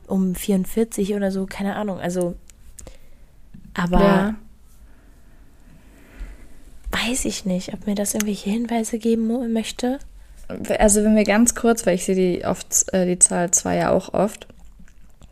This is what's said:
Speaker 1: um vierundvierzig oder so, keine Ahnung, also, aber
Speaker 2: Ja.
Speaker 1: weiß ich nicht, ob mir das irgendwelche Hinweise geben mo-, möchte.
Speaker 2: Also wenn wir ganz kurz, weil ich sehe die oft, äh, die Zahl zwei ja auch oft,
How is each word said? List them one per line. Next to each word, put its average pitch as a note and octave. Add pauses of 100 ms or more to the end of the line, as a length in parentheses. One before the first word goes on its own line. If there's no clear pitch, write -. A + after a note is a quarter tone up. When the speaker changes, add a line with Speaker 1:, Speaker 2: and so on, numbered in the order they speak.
Speaker 1:
um F#3+
vierundvierzig G3+
oder G3
so, F#3+
keine G3
Ahnung, G#3
also, F3 (1400)
aber F3
Speaker 2:
Ja. G3 (2500)
Speaker 1:
weiß G#3+
ich -
nicht, F#3
ob -
mir G#3
das G3+
irgendwelche G#3
Hinweise A3+
geben A3+
mo-, A#3
möchte. A3+ (800)
Speaker 2:
Also G#3+
wenn G#3+
wir G#3+
ganz G#3+
kurz, A#3
weil F3+
ich F3+
sehe F#3+
die F#3
oft, -
äh, F#3
die F3+
Zahl F3+
zwei F3
ja E3+
auch -
oft, - (840)